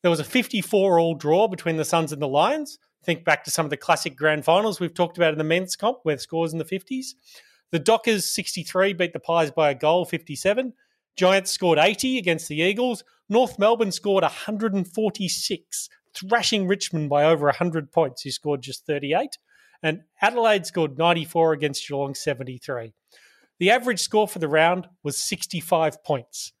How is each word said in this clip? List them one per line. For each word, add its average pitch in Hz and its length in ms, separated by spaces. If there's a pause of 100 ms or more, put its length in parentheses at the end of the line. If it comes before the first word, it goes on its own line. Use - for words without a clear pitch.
There 180 60
was 165 100
a 151 40
fifty-four 196 760
all 165 140
draw 156 340
between 170 300
the 151 80
Suns 160 260
and 143 80
the 147 80
Lions. 226 520 (240)
Think 165 200
back 151 200
to 147 80
some 160 160
of - 20
the 143 80
classic 156 380
grand 151 300
finals 196 340
we've 175 160
talked 175 200
about 165 160
in 151 60
the 156 60
men's 175 320
comp 233 260
where 151 140
the 123 60
score's 165 320
in 165 40
the 160 80
fifties. 262 480 (560)
The 170 80
Dockers 220 480
sixty-three 190 680
beat 170 200
the 143 60
Pies 165 320
by 151 180
a 139 60
goal, 160 300
fifty-seven. 208 680 (420)
Giants 185 360
scored 170 260
eighty 214 400
against 170 300
the 151 140
Eagles. 214 420 (260)
North 233 300
Melbourne 220 320
scored 190 320
a 156 60
hundred 214 440
and 190 180
forty-six, - 960 (280)
thrashing 202 520
Richmond 165 420
by 147 140
over 151 240
a 143 80
hundred 165 360
points, 156 320
who 135 80
scored 139 320
just 131 240
thirty-eight. 151 500 (460)
And 160 180 (180)
Adelaide 220 460
scored 151 320
ninety-four 165 560
against 143 340
Geelong, 139 280
seventy-three. 127 800 (680)
The 180 100
average 233 300
score 214 280
for 185 120
the 160 80
round 165 400 (160)
was 143 120
sixty-five - 880
points. - 580